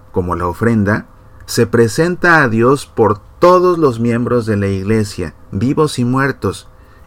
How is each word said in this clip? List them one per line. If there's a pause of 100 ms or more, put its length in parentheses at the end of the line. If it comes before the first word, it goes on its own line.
(120)
como
la
ofrenda, (400)
se
presenta
a
Dios
por (200)
todos
los
miembros
de
la
Iglesia, (160)
vivos
y
muertos, (380)